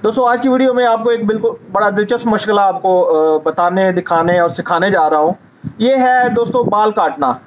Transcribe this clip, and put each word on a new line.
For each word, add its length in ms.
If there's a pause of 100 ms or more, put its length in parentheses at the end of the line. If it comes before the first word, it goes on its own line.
दोस्तों, 280
आज 100
की 80
वीडियो 260
में 100
आपको 260
एक 160
बिल्कुल 300 (160)
बड़ा 180
दिलचस्प 360
मशगला 360
आपको, 400
अ, 420
बताने, 480
दिखाने 480
और 100
सिखाने 400
जा 160
रहा 140
हूँ। 160 (440)
ये 160
है 380
दोस्तों 340
बाल 220
काटना। 420 (140)